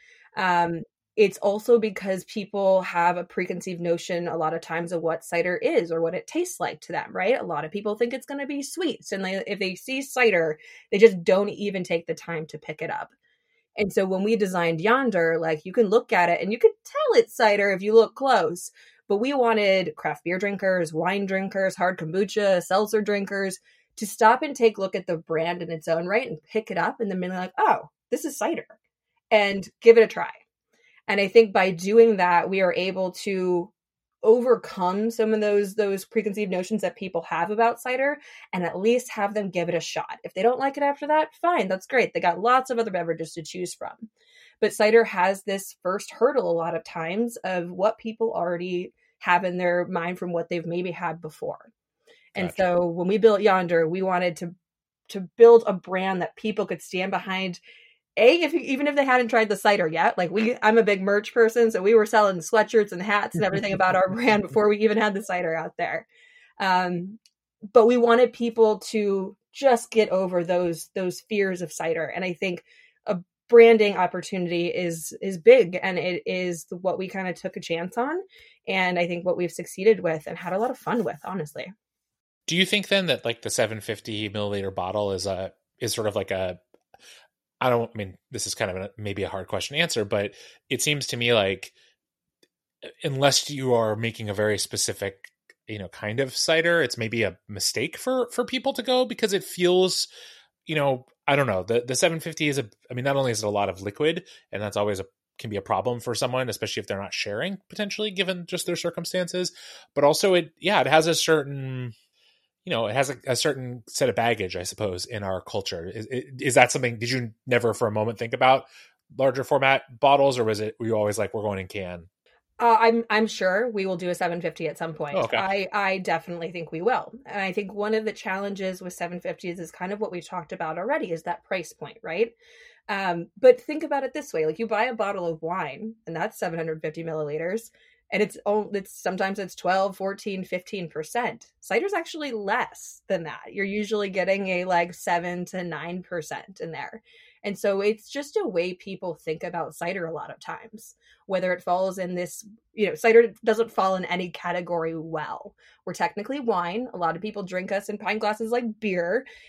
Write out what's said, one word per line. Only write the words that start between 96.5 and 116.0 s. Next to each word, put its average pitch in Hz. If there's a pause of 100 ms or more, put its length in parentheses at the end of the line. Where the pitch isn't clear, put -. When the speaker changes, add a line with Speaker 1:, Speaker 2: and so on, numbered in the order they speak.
Speaker 2:
it's -
maybe 113
a 92 (100)
mistake 107
for, 254
for -
people 269
to 247
go, 254
because -
it 196
feels, 180 (600)
you 160
know, 139 (200)
I 143
don't 139
know, 92
the, 113
the 123
seven 165
fifty 160
is 143
a, 117 (200)
I 123
mean, 123
not 139
only 131
is 107
it 107
a 104
lot 101
of 95
liquid, 151 (260)
and 101
that's 104
always 104
a, 95 (320)
can 113
be 101
a 98
problem 117
for 117
someone, 127
especially 110
if -
they're 98
not 98
sharing, 147 (100)
potentially, 214
given 185
just -
their 175
circumstances, 175 (420)
but 143
also 170
it, 165
yeah, 180
it 131
has 156
a 165
certain, 135 (680)
you 185
know, 113
it 104
has 135
a, 127 (100)
a 127
certain 127
set 135
of 110
baggage, 107
I 87
suppose, 92
in 104
our 92
culture. -
Is, 107 (340)